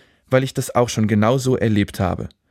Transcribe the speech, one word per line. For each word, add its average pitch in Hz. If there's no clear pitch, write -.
weil 131
ich 131
das -
auch 117
schon 110
genau 107
so 127
erlebt 104
habe. 90